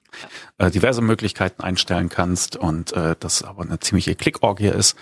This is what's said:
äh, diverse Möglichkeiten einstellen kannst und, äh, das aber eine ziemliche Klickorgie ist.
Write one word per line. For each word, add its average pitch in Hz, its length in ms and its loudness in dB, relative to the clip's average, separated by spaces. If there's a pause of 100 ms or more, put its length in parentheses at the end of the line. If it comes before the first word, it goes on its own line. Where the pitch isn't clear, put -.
(580)
äh, 90 120 4
diverse 117 320 2
Möglichkeiten 107 580 0
einstellen 87 480 0
kannst 90 460 0
und, 82 380 -2
äh, 82 260 0
das - 240 -2
aber 98 200 -12
eine 82 180 -6
ziemliche - 340 2
Klickorgie 104 540 2
ist. - 340 2